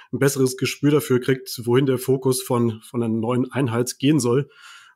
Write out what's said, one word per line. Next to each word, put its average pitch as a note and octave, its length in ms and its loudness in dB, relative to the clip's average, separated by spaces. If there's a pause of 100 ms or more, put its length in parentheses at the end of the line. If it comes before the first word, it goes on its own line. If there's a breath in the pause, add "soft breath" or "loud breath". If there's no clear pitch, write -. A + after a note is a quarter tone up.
(120)
ein A#2 80 -6
besseres C3 380 0
Gespür C#3+ 340 0
dafür C3 300 2
kriegt, C3 440 -4
wohin B2+ 200 4
der C3 120 2
Fokus C3 440 0
von, A#2 400 -2
von A#2+ 220 -6
einer A2 100 -2
neuen B2 380 -2
Einheit B2 480 -2
gehen D3 200 2
soll B2 300 0 (460 loud breath)